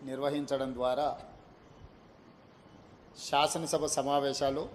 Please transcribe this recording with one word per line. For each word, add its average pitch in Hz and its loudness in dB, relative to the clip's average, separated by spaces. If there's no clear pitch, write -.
నిర్వహించడం 135 0
ద్వారా 127 2
శాసనసభ 151 2
సమావేశాలు 139 0